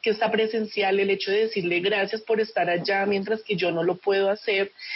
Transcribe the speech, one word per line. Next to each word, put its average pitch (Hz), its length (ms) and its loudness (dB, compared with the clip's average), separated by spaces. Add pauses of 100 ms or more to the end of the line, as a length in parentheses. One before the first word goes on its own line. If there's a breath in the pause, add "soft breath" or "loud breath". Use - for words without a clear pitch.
que 226 80 2
está 214 180 0
presencial, 214 680 0
el 196 100 2
hecho 196 220 0
de 220 140 4
decirle 175 340 -2
gracias 202 420 -2
por 220 180 0
estar 185 300 0
allá 196 380 0
mientras 208 340 -2
que 214 140 -4
yo 175 160 0
no 165 100 -2
lo 175 140 2
puedo 196 340 2
hacer. 202 420 0 (240 loud breath)